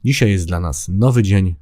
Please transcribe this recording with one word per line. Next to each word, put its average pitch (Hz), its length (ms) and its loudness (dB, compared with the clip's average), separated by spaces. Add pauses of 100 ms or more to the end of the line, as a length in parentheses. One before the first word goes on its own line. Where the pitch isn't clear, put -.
Dzisiaj 120 260 2
jest 92 160 -2
dla 87 140 -4
nas 82 280 -8
nowy 120 340 2
dzień, 95 400 2